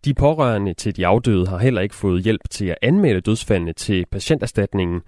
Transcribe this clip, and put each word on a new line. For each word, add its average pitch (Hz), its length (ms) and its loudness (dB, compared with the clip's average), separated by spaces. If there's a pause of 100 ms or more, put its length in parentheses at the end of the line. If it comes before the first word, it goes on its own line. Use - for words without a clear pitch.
De 139 80 0
pårørende 123 600 2
til - 240 -6
de 87 100 0
afdøde 95 400 2
har 95 100 -4
heller 113 240 2
ikke 101 140 -4
fået 92 280 0
hjælp 107 260 -2
til - 160 -6
at 85 160 -4
anmelde 104 400 2
dødsfaldene 92 520 0
til 92 380 -2
patienterstatningen. 98 960 -2